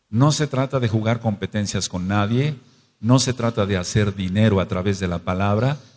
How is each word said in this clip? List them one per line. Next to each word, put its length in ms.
No 240
se 160
trata 320
de 80
jugar 320
competencias 680
con 200
nadie, 480
no 180
se 140
trata 340
de 100
hacer 380
dinero 460
a 80
través 320
de 80
la 100
palabra, 600